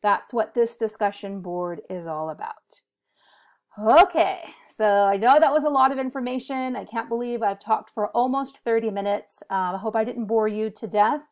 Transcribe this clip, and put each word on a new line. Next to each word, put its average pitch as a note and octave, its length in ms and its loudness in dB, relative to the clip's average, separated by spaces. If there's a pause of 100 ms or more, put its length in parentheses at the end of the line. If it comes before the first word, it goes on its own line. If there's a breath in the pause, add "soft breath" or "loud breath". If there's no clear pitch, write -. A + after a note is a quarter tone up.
that's - 300 0
what A#3 220 -2
this A#3 220 2
discussion G3+ 640 -4
board F3 480 -6
is F3 180 -10
all D#3+ 240 -6
about. - 520 -14 (1000 soft breath)
Okay, A#3 580 4 (280 loud breath)
so - 160 -4
I G3+ 320 4
know B3+ 240 6
that D4 120 4
was D4 120 2
a D4+ 60 2
lot C4+ 200 4
of C4+ 80 -6
information. B3+ 760 -6
I G3+ 80 -8
can't A3+ 240 -8
believe A#3+ 340 -4
I've G3 180 -2
talked - 340 -4
for G#3+ 140 -2
almost C4 500 -2
thirty A3+ 320 0
minutes. G3+ 580 -4
Um, F#3 260 -2
I F#3+ 40 -6
hope G#3+ 180 -4
I A3 80 2
didn't A#3 220 -6
bore A3 220 2
you G#3+ 200 -4
to G#3+ 180 -12
death. G#3+ 460 2